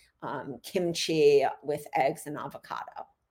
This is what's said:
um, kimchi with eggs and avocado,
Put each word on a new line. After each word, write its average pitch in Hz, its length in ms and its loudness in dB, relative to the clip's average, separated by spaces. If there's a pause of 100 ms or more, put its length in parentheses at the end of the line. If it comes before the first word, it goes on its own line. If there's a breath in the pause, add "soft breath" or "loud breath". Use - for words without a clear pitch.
(220 soft breath)
um, 127 400 -10
kimchi 160 840 4 (180)
with 147 320 -6
eggs 156 320 0
and 147 120 -8
avocado, - 680 -12 (240)